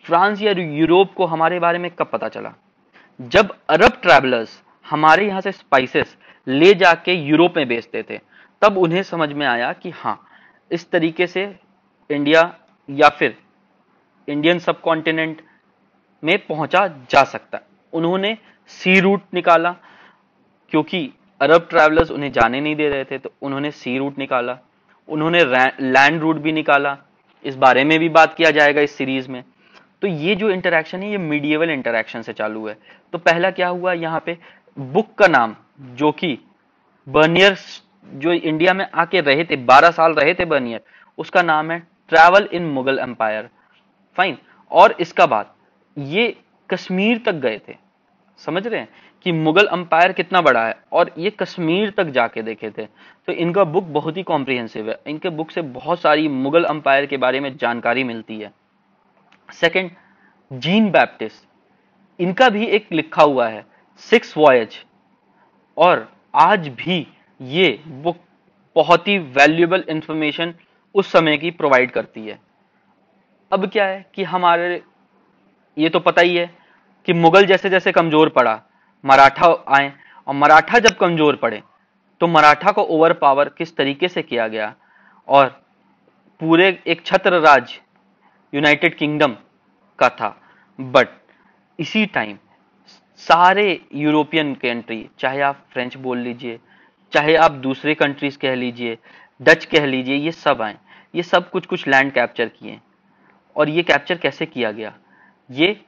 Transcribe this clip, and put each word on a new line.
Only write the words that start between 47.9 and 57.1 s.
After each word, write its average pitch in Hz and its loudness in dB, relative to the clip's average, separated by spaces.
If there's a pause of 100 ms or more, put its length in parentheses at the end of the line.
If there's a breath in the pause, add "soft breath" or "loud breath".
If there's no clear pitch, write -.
समझ 185 -8
रहे 208 -6
हैं 110 -14 (380 soft breath)
कि 180 -2
मुगल 160 2
एम्पायर 175 2
कितना 180 -2
बड़ा 120 2
है, 110 -6 (160)
और 170 0
ये 175 -4
कश्मीर 185 -4
तक 190 -4
जाके 117 -4
देखे 110 -10
थे। 107 -12 (420 soft breath)
तो 185 -4
इनका 175 0
बुक 175 -2
बहुत 151 -6
ही 190 -10
कॉम्प्रिहेंसिव 123 -6
है, - -8 (100)
इनके 156 -8
बुक 160 -10
से 180 -6
बहुत 143 -8
सारी 151 2
मुगल 143 0
एम्पायर 143 0
के 139 -8